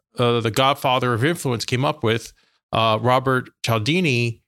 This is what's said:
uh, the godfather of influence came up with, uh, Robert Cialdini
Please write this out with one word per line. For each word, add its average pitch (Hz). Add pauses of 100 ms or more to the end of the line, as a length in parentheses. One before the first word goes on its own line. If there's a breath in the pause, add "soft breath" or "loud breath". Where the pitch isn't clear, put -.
(180)
uh, 120
the 113
godfather 131
of 113
influence 143
came 127
up 147
with, 113 (400)
uh, 113
Robert 127 (140)
Cialdini 120